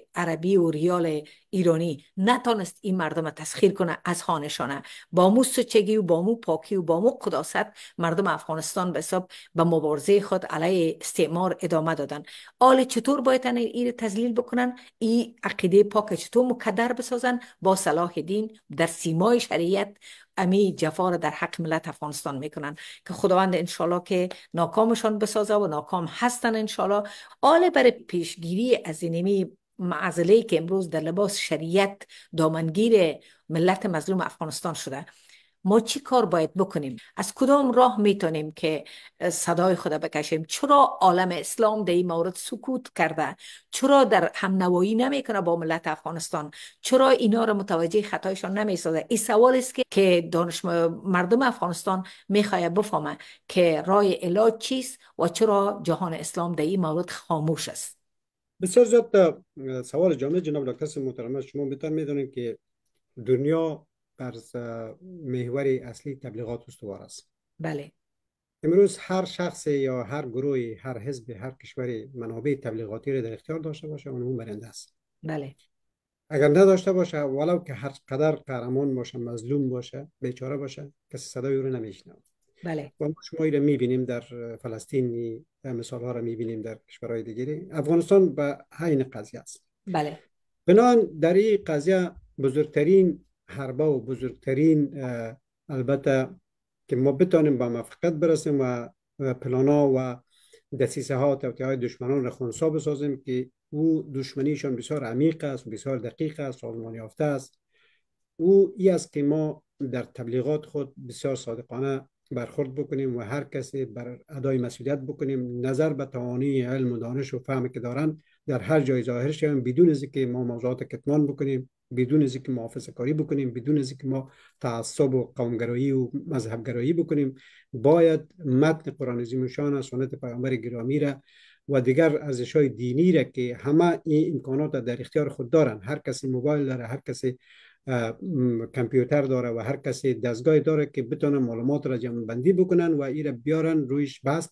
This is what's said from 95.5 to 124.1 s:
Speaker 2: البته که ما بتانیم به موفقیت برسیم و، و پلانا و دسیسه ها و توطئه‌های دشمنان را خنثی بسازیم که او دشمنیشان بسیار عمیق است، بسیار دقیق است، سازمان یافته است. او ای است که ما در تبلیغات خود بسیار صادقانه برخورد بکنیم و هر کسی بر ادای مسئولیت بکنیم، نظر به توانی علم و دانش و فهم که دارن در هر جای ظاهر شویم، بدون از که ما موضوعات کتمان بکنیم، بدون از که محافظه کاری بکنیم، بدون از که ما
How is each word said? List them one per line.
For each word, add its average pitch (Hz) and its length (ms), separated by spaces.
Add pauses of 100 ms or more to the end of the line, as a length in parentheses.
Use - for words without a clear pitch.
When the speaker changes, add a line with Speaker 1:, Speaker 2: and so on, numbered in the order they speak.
Speaker 2:
البته 135 600 (580)
که 139 80
ما 131 160
بتانیم 151 460
به 120 100
موفقیت 120 460
برسیم 156 480
و، 120 280 (300)
و 135 140
پلانا 135 640
و 127 200 (640)
دسیسه 135 360
ها 139 160
و 135 40
توطئه‌های 135 420
دشمنان 127 460
را 120 80
خنثی 127 380
بسازیم 147 520
که 127 280 (200)
او 156 460
دشمنیشان 135 600
بسیار 139 280
عمیق 147 400
است، 135 260
بسیار 131 280
دقیق 151 420
است، 135 200
سازمان 113 340
یافته 113 300
است. 143 360 (760)
او 190 420
ای 190 120
است 170 240
که 147 100
ما 151 400 (280)
در 123 120
تبلیغات 127 640
خود 139 280 (140)
بسیار 131 280
صادقانه 131 720 (240)
برخورد 131 440
بکنیم 135 420
و 120 40
هر 131 220
کسی 131 420
بر 120 340 (100)
ادای 135 280
مسئولیت 123 440
بکنیم، 131 640
نظر 147 280
به 135 120
توانی 131 560
علم 127 300
و 117 60
دانش 127 360
و 123 60
فهم 127 280
که 127 120
دارن 139 420 (260)
در 131 120
هر 151 220
جای 127 220
ظاهر 123 280
شویم، 147 320
بدون 131 260
از 139 140
که 135 220
ما 123 180
موضوعات 120 400
کتمان 143 440
بکنیم، 135 420 (260)
بدون 131 280
از 131 140
که 131 140
محافظه 117 400
کاری 131 220
بکنیم، 147 380
بدون 123 260
از 135 200
که 139 100
ما 131 240 (300)